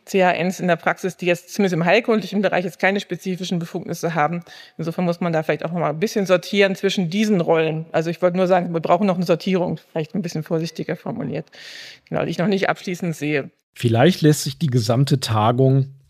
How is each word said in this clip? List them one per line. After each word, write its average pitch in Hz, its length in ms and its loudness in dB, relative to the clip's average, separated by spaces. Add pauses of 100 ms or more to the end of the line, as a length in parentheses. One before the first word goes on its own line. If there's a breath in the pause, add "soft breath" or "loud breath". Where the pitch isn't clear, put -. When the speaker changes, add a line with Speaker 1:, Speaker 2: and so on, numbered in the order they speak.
Speaker 1:
C-H-Ns 180 540 0
in 180 80 4
der 170 80 4
Praxis, 175 420 -4
die 175 80 -6
jetzt 175 260 -2
zumindest 190 220 2
im 165 100 0
heilkundlichen 208 560 2
Bereich 185 240 0
jetzt 175 140 -8
keine 196 220 2
spezifischen 180 580 -6
Befugnisse 170 560 -6
haben. 165 280 0 (360 loud breath)
Insofern 165 260 -4
muss 170 160 -2
man 170 140 -2
da 160 80 2
vielleicht 156 240 -4
auch 165 60 -6
noch 175 80 -4
mal 151 100 0
ein 156 100 -6
bisschen 208 240 0
sortieren 190 500 2
zwischen 190 360 -2
diesen 208 320 2
Rollen. 160 500 0
Also 160 160 0
ich 170 140 -6
wollte 180 160 0
nur 185 80 2
sagen, 175 260 2
wir 165 80 -2
brauchen 214 260 2
noch 180 100 2
eine 180 100 -2
Sortierung, 170 520 0 (120)
vielleicht 160 240 -6
ein 202 80 -2
bisschen 160 220 -6
vorsichtiger 170 520 -4
formuliert, - 500 -8 (640 loud breath)
genau, - 160 -2
die - 60 -4
ich 170 80 -6
noch 175 80 0
nicht 196 240 0
abschließend 170 440 -4
sehe. 147 360 -4 (240)
Speaker 2:
Vielleicht 120 480 4
lässt 151 220 4
sich - 140 -6
die 165 100 -2
gesamte 123 520 2
Tagung 123 760 2 (160)